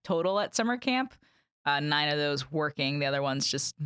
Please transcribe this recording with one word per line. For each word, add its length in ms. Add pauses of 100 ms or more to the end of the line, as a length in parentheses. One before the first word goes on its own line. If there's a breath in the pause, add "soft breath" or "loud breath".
total 340
at 160
summer 220
camp. 380 (500 soft breath)
Uh, 160
nine 300
of 80
those 340
working, 460
the 80
other 160
ones 280
just 240 (120)